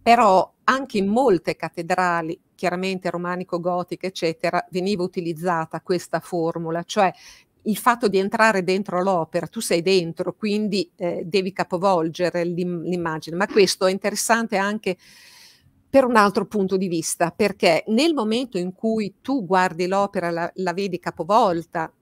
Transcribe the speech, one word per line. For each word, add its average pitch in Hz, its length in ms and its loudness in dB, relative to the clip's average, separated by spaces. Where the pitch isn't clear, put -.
Però 226 500 6
anche 254 340 0
in 196 100 0
molte 208 480 2
cattedrali, 170 840 -2
chiaramente 185 540 -2
romanico-gotiche, 175 960 -4
eccetera, 175 640 -2
veniva 180 320 -2
utilizzata 170 800 -4
questa 170 400 -4
formula, 165 640 -4
cioè 190 280 0
il 208 100 -2
fatto 240 300 0
di 190 120 2
entrare 202 440 2
dentro 185 380 -2
l'opera, 170 460 -2
tu - 120 -12
sei 196 220 0
dentro, 175 540 0
quindi, 208 600 -2
eh, 175 300 -4
devi 185 260 -2
capovolgere 175 920 0
l'im-, 175 400 -4
l'immagine. 165 520 -6
Ma 196 120 -2
questo 190 400 2
è 185 40 4
interessante 208 680 0
anche 202 400 -2
per 262 160 6
un 233 100 0
altro 202 300 6
punto 190 320 0
di 190 100 0
vista, 165 440 -2
perché 196 560 2
nel 277 260 2
momento 240 440 -2
in 180 160 -4
cui 220 480 -4
tu 262 240 -2
guardi 180 420 0
l'opera, 190 420 -2
la, 170 260 -4
la 180 180 -4
vedi 185 260 -4
capovolta 170 920 -2